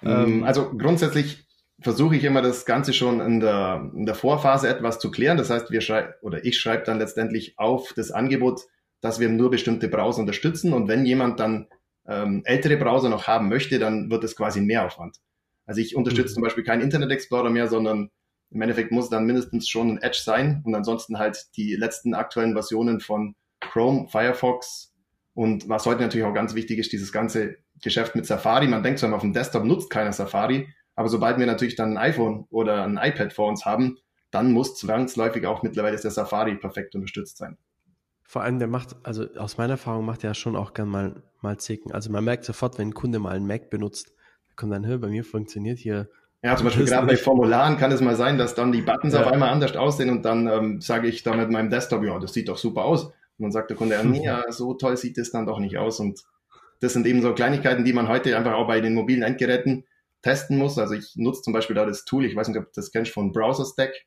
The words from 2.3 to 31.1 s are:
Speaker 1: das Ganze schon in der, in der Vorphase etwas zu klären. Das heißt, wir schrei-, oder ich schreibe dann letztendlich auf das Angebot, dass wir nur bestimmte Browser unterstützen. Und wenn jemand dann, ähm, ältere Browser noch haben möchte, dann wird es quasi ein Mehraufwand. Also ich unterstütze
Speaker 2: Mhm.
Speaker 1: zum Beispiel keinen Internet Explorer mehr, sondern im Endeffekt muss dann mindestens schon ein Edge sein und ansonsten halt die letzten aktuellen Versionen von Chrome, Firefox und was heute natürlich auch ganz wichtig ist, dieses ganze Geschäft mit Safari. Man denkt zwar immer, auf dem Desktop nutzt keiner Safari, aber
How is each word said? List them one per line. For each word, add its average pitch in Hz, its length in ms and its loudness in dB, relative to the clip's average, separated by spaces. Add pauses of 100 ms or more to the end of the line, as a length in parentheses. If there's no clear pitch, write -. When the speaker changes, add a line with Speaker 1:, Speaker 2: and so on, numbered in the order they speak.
Speaker 1:
das 123 240 0
Ganze 127 280 0
schon 120 260 2
in 113 200 2
der, 101 540 0
in 107 120 -4
der 107 100 -2
Vorphase 139 520 2
etwas 117 320 0
zu 107 120 -4
klären. 151 260 2
Das 131 120 0
heißt, 120 220 -2
wir 110 100 0
schrei-, 110 400 -2
oder - 240 -6
ich 120 140 0
schreibe 113 240 0
dann 110 160 -2
letztendlich 110 580 -4
auf 120 380 0
das 110 160 -6
Angebot, 123 500 0 (400)
dass 113 180 -4
wir 117 100 4
nur 113 200 4
bestimmte 113 380 0
Browser 107 340 0
unterstützen. 156 520 0
Und 113 140 2
wenn 117 180 2
jemand 123 340 2
dann, 110 280 -2 (400)
ähm, 101 380 -2
ältere 139 320 2
Browser 127 320 2
noch 107 180 -2
haben 113 220 2
möchte, 131 300 0
dann 110 300 0
wird 113 140 -2
es 110 120 -6
quasi 104 240 -2
ein 101 60 2
Mehraufwand. 95 520 -2 (480)
Also 107 160 -4
ich 113 140 -4
unterstütze 120 360 0
Speaker 2:
Mhm. - 40 -8
Speaker 1:
zum 117 80 -2
Beispiel 113 200 -2
keinen 117 180 0
Internet 139 300 0
Explorer 123 380 0
mehr, 117 180 2
sondern 107 420 0 (420)
im 110 100 -6
Endeffekt 113 300 0
muss 120 180 0
dann 113 160 0
mindestens 120 440 0
schon 113 220 0
ein 107 100 -2
Edge - 220 -2
sein 139 420 0
und 113 80 0
ansonsten 110 460 -4
halt 107 360 -4
die 104 200 -4
letzten 113 400 -2
aktuellen 113 380 0
Versionen 110 460 0
von 107 360 -4 (240)
Chrome, 123 500 0
Firefox 123 840 -2 (400)
und 110 340 -2
was 110 160 -2
heute 120 160 2
natürlich 113 240 0
auch 104 80 -2
ganz 110 220 -2
wichtig 110 240 -4
ist, 110 120 -4
dieses 98 200 -8
ganze 107 460 -2 (260)
Geschäft 113 320 -2
mit 113 100 -2
Safari. 117 420 2
Man 113 140 2
denkt 131 180 0
zwar 117 100 2
immer, 107 80 0
auf 98 40 -2
dem 101 120 0
Desktop 117 300 -2
nutzt 139 280 0
keiner 107 200 0
Safari, 110 560 -2 (280)
aber 113 140 0